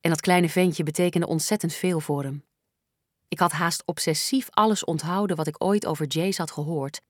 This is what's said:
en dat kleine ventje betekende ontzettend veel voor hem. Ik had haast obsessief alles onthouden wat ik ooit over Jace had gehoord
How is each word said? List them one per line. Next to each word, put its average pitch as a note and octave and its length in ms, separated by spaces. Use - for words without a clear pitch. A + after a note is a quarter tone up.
en E3 100
dat D#3+ 100
kleine F3+ 280
ventje F3+ 340
betekende E3+ 440
ontzettend E3 460
veel F3+ 280
voor C#3+ 220
hem. C#3 220
Ik - 100
had E3+ 140
haast E3+ 320
obsessief - 680
alles G#3+ 340
onthouden F3 520
wat D#3 100
ik - 180
ooit G3+ 220
over D#3 200
Jace E3+ 340
had D#3+ 100
gehoord D3 600